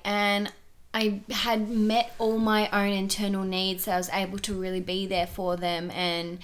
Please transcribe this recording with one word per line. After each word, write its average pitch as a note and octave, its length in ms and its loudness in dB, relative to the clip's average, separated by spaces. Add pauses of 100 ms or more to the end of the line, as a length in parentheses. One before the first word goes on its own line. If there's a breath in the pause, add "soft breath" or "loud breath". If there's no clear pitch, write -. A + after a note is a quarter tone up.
and G3+ 480 2 (420)
I G#3+ 360 0
had A3 400 0
met A3+ 480 2
all A3 220 2
my G#3+ 320 4
own G3+ 200 4
internal G3 520 0
needs, F#3 420 0
that G#3 80 0
I F3+ 40 2
was F3+ 120 -2
able F#3+ 300 -2
to G#3 140 -4
really F#3 280 -2
be F#3 240 -2
there F#3 220 0
for F3+ 280 -2
them. F3 360 -2
And, E3+ 520 -2